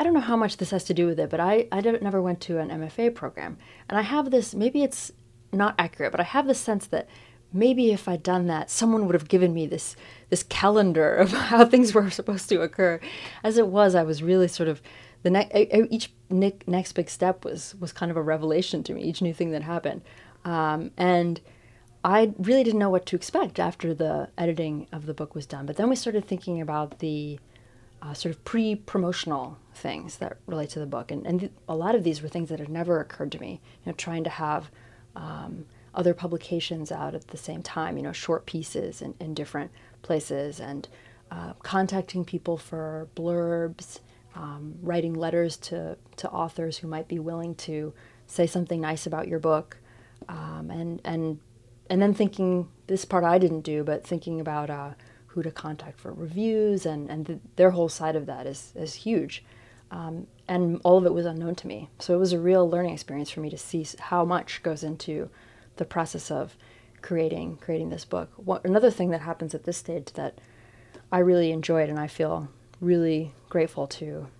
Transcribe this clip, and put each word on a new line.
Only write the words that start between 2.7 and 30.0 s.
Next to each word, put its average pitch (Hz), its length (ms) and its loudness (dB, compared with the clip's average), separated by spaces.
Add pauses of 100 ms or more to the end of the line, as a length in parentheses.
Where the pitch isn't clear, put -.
M 156 140 -6
F 160 160 -6
A 233 100 4
program. 131 480 -8 (300)
And 196 100 0
I 214 40 2
have 269 280 -2
this, 247 240 2
maybe 254 300 2
it's - 260 -4 (400)
not 202 260 2
accurate, 160 360 0
but 175 80 0
I 175 40 2
have 277 220 2
this 269 140 2
sense 208 260 -2
that - 220 -4 (440)
maybe 233 380 6
if 196 160 0
I'd 175 160 -2
done 180 240 2
that, 160 240 -2
someone 226 360 4
would 175 80 4
have 156 120 0
given 180 260 6
me 165 140 0
this, - 300 -6 (340)
this 180 140 0
calendar 190 720 4
of 185 160 6
<laughs> - 180 -2
how 233 140 12
things 233 300 8
were 202 160 6
supposed 196 400 -6
to 180 120 4
occur. 170 380 2 (420)
As 220 160 4
it 220 80 8
was, 190 300 6
I 165 80 6
was 156 180 -2
really 180 240 6
sort 170 220 -2
of, 151 120 -2 (440)
the 180 60 4
ne-, 202 220 4
e-, 208 240 6
e-, 226 140 8
each 226 220 -2 (180)
ne-, 190 240 4 (140)
next 180 240 0
big 170 180 -2
step 185 340 0
was, - 360 -8
was 175 120 -8
kind 170 200 -4
of 160 40 -4
a 160 60 2
revelation 156 600 0
to 160 100 -6
me, - 80 -8
each 165 180 -4
new 170 140 0
thing 170 160 -2
that 147 140 -4
happened. 165 380 -4 (420)
Um, 160 520 0
and 175 440 2 (640)
I 214 340 4
really 240 240 4
didn't 220 160 4
know 202 120 4
what 180 160 2
to 180 100 -2
expect - 420 -2
after 170 360 -2
the 156 340 -2 (100)
editing 160 540 -2
of 151 140 -10
the 156 80 -6
book 151 200 -10
was 143 100 -10
done. 143 220 -10
But 147 100 -6
then 220 120 2
we 262 80 4
started 214 280 -2
thinking 175 360 -4
about 151 400 -4
the, 147 400 -4 (600)
uh, 147 140 -10
sort 165 200 -6
of - 100 -18
pre-promotional 180 1120 -2 (160)
things - 440 -10